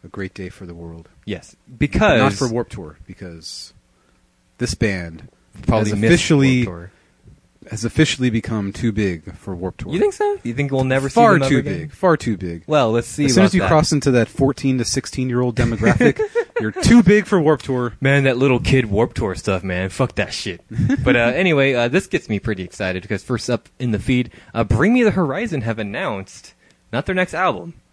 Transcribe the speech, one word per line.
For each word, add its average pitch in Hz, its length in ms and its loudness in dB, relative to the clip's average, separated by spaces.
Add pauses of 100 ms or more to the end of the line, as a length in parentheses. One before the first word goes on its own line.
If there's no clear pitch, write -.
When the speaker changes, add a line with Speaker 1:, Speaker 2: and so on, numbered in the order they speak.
Speaker 1:
A - 40 -20
great 95 260 -10
day 92 160 -12
for - 160 -18
the 87 80 -16
world. 82 360 -16 (160)
Speaker 2:
Yes, 92 300 -10 (220)
because 151 420 2
Speaker 1:
Not 135 140 4
for 123 180 -2
Warped 117 220 -4
Tour, 85 240 -14 (100)
because 87 640 -18 (840)
this - 160 -4
band 87 560 -4 (380)
Speaker 2:
Probably 107 240 2
Speaker 1:
has 104 80 -2
Speaker 2:
missed 113 120 4
Speaker 1:
officially 135 540 4
Speaker 2:
Warped 87 260 -12
Tour. - 800 -20
Speaker 1:
has 107 140 -8
officially 127 440 0
become 107 440 -4
too 117 180 -2
big 95 460 -4
for 95 180 -12
Warped 90 260 -8
Tour. - 120 -8
Speaker 2:
You 180 60 -2
think 403 140 2
so? 415 300 -2
You 117 100 -6
think 135 200 -2
we'll 131 100 0
never 135 240 0
see 135 80 -6
Speaker 1:
Far 226 180 8
Speaker 2:
them 143 100 4
ever 135 60 0
Speaker 1:
too 135 100 4
Speaker 2:
again? - 180 -4
Speaker 1:
big. - 160 -8
Far 175 240 2
too 110 180 -4
big. 85 320 -8
Speaker 2:
Well, 135 240 2
let's 117 160 0
see 147 180 -2
Speaker 1:
As 131 100 2
soon 190 80 6
Speaker 2:
about - 20 8
Speaker 1:
as 185 100 2
you 185 60 4
Speaker 2:
that. 190 80 0
Speaker 1:
cross 156 240 4
into 143 180 2
that 117 160 4
fourteen 135 520 0
to 117 40 -2
sixteen-year-old 123 720 -2
demographic, 196 640 2 (220)
Speaker 2:
<laughs> - 180 -6
Speaker 1:
you're 214 140 -4
too 240 280 6
big 202 240 6
for 190 160 2
Warped 151 220 2
Tour. 123 380 -4
Speaker 2:
Man, 135 240 4
that 127 100 2
little 127 240 2
kid 131 280 2
Warped 107 280 0
Tour 95 200 -4
stuff, 95 280 -2
man. 92 240 -4
Fuck - 280 -4
that - 180 -4
shit. 87 260 -8 (100)
Speaker 1:
<laughs> - 0 - (360)
Speaker 2:
But, - 100 4
uh, 120 40 4 (140)
anyway, 143 420 2
uh, 120 120 2
this 160 200 0
gets - 200 -4
me 101 120 -2
pretty 95 240 -4
excited 92 400 -6
because 101 200 -6
first - 260 -4
up 117 200 -4 (100)
in 120 120 -2
the 104 80 -2
feed, 123 320 0 (220)
uh, 113 120 0
Bring 160 280 2
Me 247 100 4
the 208 80 4
Horizon 160 500 -2
have 110 180 -4
announced, 104 720 -8 (380)
not 123 140 -4
their 190 100 -4
next 185 180 -2
album 165 400 -2 (180)